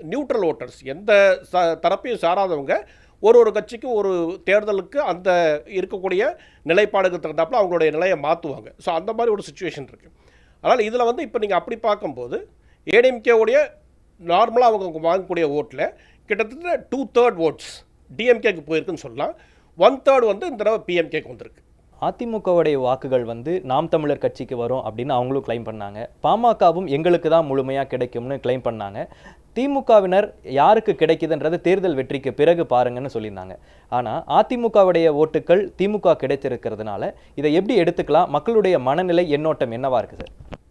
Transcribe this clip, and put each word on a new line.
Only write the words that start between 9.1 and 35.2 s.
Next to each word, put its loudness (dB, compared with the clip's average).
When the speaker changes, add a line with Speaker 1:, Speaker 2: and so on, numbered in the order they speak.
Speaker 1:
மாதிரி 0
ஒரு -6
சிச்சுவேஷன் -10
இருக்கு. -20
அதனால 2
இதுல 0
வந்து -2
இப்ப -4
நீங்க -2
அப்படி -4
பார்க்கும்போது -4
ஏ 6
டி 6
எம் -2
கே 2
உடைய 2
நார்மலா 4
அவங்க 0
வாங்கக்கூடிய -2
ஓட்டுல -6
கிட்டத்தட்ட -4
டூ -4
தேர்ட் 4
வோட்ஸ் -6
டி -6
எம் 4
கேக்கு -2
போயிருக்குன்னு -2
சொல்லலாம். -8
ஒன் 2
தேர்ட் 2
வந்து -4
இந்த -8
தடவை 0
பி -6
எம் -2
கேக்கு -10
வந்திருக்கு. -20
Speaker 2:
அதிமுகவுடைய 0
வாக்குகள் -2
வந்து -6
நாம் -2
தமிழர் 0
கட்சிக்கு -6
வரும் -2
அப்படின்னு -8
அவங்களும் -2
கிளைம் -6
பண்ணாங்க. -12
பாமகவும் 2
எங்களுக்கு 2
தான் 2
முழுமையா -2
கிடைக்கும்னு -6
கிளைம் -4
பண்ணாங்க. -8
திமுகவினர் 2
யாருக்கு 2
கிடைக்குதுன்றது 0
தேர்தல் 0
வெற்றிக்கு -6
பிறகு 2
பாருங்கன்னு 0
சொல்லியிருந்தாங்க. -10
ஆனா -4
அதிமுகவுடைய 4
ஓட்டுக்கள் 0